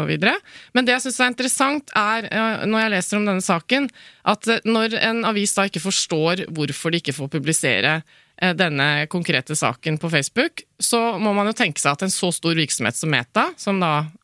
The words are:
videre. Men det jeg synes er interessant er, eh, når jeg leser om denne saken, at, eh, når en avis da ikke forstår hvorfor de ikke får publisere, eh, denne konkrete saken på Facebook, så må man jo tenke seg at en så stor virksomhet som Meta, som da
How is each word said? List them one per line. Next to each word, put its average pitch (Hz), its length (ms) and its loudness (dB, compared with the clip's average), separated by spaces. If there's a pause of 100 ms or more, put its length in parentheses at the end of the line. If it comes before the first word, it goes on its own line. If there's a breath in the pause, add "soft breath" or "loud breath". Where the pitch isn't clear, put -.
videre. 156 260 2 (400 loud breath)
Men 254 140 2
det 247 80 4
jeg 247 100 -2
synes 254 160 -4
er 247 140 2
interessant 269 600 0
er, 214 360 0
eh, 220 340 0
når 220 220 2
jeg 214 80 0
leser 202 260 0
om 208 80 0
denne 185 160 0
saken, 247 440 0 (360 loud breath)
at, 208 240 0
eh, 226 160 2
når 226 380 2
en 226 240 0
avis 208 280 2
da 196 140 4
ikke 170 160 -6
forstår 175 640 0
hvorfor 156 460 -2
de 165 80 -2
ikke 139 120 -4
får 139 200 -8
publisere, 143 640 2 (420 soft breath)
eh, 180 160 2
denne 147 580 0
konkrete 156 420 -2
saken 151 460 -2
på 170 100 -4
Facebook, 170 540 0 (160)
så 233 400 0
må 208 140 2
man 202 120 2
jo 214 60 0
tenke 208 300 -2
seg 143 160 2
at - 40 -6
en 190 120 -2
så 185 180 0
stor 165 240 -2
virksomhet 131 400 0
som 160 160 -2
Meta, 214 440 0
som 196 220 -2
da 156 280 0 (180)